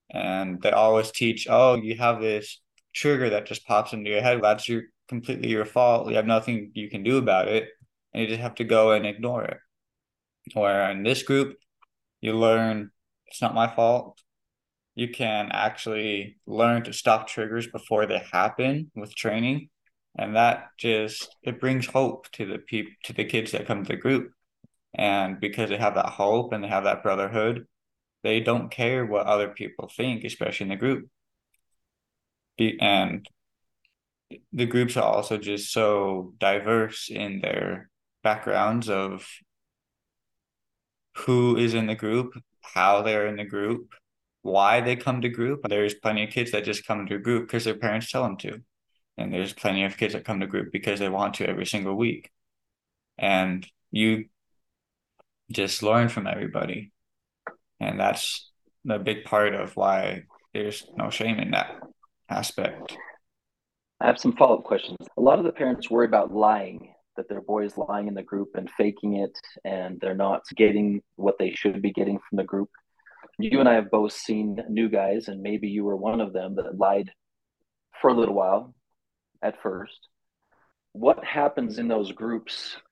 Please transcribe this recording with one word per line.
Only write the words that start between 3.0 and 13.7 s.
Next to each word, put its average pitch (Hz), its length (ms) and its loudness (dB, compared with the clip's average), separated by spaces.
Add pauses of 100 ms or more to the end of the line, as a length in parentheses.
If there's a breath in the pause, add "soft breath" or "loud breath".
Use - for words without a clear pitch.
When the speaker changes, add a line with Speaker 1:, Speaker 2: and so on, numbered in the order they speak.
Speaker 1:
that 104 160 0
just - 200 -12
pops 107 260 2
into 104 180 -6
your 104 120 2
head. 123 200 2
That's 107 260 2
your, 113 160 -2 (220)
completely 117 440 -6
your 107 140 0
fault. 120 440 4
You 113 80 0
have 110 100 2
nothing 113 480 0
you 107 160 -10
can 98 140 -8
do 127 140 2
about 98 280 4
it. 107 220 0 (440)
And 110 100 -2
you 110 60 -2
just 113 120 -4
have 120 160 -8
to 117 80 -4
go 110 280 8
and 104 140 2
ignore 113 380 -4
it." - 140 -8 (960)
Where 101 360 2
in 98 120 -6
this 127 200 0
group, 139 360 0 (640)
you 110 120 -2
learn, 113 580 2 (360)
"It's - 160 -14
not 117 120 0
my 113 140 4
fault." 117 540 2 (720)